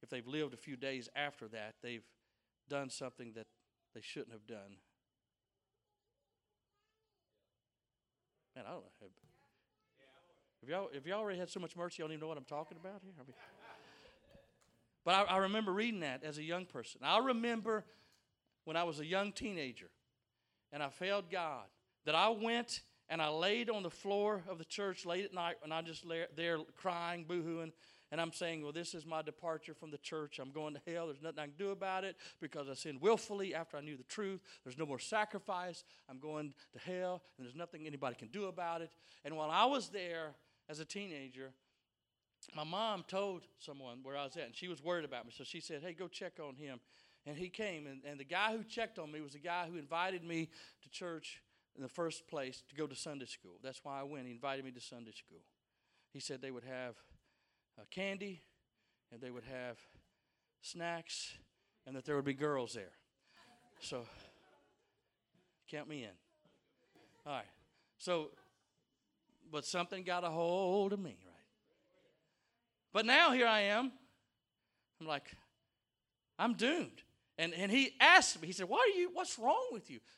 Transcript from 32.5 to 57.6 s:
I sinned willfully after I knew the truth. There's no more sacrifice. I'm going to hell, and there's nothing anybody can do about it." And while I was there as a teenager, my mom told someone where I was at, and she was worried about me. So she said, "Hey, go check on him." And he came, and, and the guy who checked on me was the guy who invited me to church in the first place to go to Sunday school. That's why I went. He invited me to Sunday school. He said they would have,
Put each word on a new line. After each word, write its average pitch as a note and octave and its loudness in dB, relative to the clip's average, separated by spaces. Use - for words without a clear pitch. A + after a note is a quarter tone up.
I C3+ -6
sinned C3+ -6
willfully G3+ 4
after E3 -4
I C#3+ -6
knew D3 -8
the B2+ -14
truth. G3 -4
There's B2+ -10
no D#3+ 0
more C3+ -2
sacrifice. F#3+ 0
I'm C3 -12
going D3+ -4
to - -16
hell, F3+ -2
and B2+ -12
there's B2 -14
nothing E3 -10
anybody C3+ -4
can A2 -12
do G3 -4
about E3+ -2
it." D#3+ -8
And D3+ -6
while D#3 0
I F#3+ 8
was C4 2
there E3+ -4
as D#3 -8
a D#3+ -8
teenager, C3+ -8
my D3+ -2
mom F#3+ 0
told F#3+ 0
someone C3 -10
where C3+ -6
I C#3+ -2
was C3+ -8
at, D#3 -4
and A#2+ -10
she F3+ -6
was D#3 -8
worried E3+ 0
about B2 -6
me. A#2 -16
So C3+ -12
she E3 -8
said, D3 -8
"Hey, F3+ -6
go E3 -8
check F3 -10
on C#3 -8
him." C#3 -10
And D3 -6
he F3+ -6
came, F3 -4
and, C3+ -12
and C#3+ -8
the C#3 -10
guy G3 2
who A3 -2
checked A3 -4
on D#3 -6
me D3+ -8
was C#3 -10
the D3 -14
guy E3+ -2
who E3+ -6
invited E3+ 0
me E3 0
to - -20
church E3+ -8
in - -14
the C3 -6
first E3 -4
place C3 -6
to - -20
go D3+ 0
to C3+ -8
Sunday C#3+ -6
school. - -12
That's C3 -10
why C#3 -6
I C#3 -4
went. C#3 -8
He B2 -10
invited C3+ -2
me C3 -10
to B2 -16
Sunday A#2 -12
school. - -20
He C#3 -10
said C3 -6
they C3+ -6
would A#2+ -8
have, B2+ -6